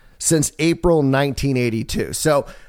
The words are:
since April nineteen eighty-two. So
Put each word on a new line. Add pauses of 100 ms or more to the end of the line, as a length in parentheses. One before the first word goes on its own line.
(180)
since
April
nineteen
eighty-two.
So (220)